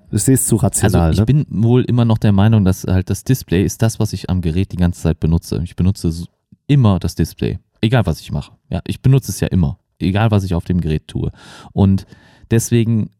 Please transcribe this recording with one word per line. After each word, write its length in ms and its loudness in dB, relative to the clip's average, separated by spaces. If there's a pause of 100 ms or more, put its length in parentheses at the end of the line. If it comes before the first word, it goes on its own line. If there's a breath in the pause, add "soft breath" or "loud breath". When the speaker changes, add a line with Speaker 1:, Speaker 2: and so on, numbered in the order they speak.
(120)
Speaker 1:
ich 100 -2
seh's 240 2
zu 120 2
rational, 500 0
Speaker 2:
Also 160 2
ich 40 0
Speaker 1:
ne? 160 2
Speaker 2:
bin 200 -4
wohl 180 4
immer 240 0
noch 140 0
der 140 2
Meinung, 320 4
dass 180 0
halt 260 0
das 140 -4
Display 400 0
ist 180 -4
das, 180 0
was 140 -2
ich 160 -8
am 120 -2
Gerät 320 -2
die 40 -10
ganze 240 0
Zeit 180 -2
benutze. 440 -2
Ich 120 -10
benutze 340 -2
s-, 180 -6 (400)
immer 320 2
das 160 -6
Display, 420 -4 (240)
egal 240 2
was 160 -4
ich 100 -16
mache. 200 -8 (180)
Ja, 160 -6
ich 160 -8
benutze 300 2
es 80 -10
ja 80 0
immer, 320 0 (180)
egal 320 0
was 140 2
ich 100 -4
auf 120 -2
dem 160 -2
Gerät 260 -4
tue. 240 -6 (420 loud breath)
Und 320 2 (460 soft breath)
deswegen 580 0 (100)